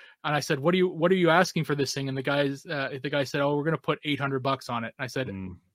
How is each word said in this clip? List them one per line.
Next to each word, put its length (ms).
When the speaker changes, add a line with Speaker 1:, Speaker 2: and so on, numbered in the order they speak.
Speaker 1:
And 100
I 60
said, 180
"What 140
are 60
you, 100
what 240
are 40
you 120
asking 360
for 100
this 180
thing?" 160
And 80
the 60
guys, 420
uh, 380
the 80
guy 140
said, 180
"Oh, 160
we're 60
gonna 120
put 280
eight 140
hundred 240
bucks 280
on 140
it." 140
And 60
I 40
said, 200
Speaker 2:
Mm. 280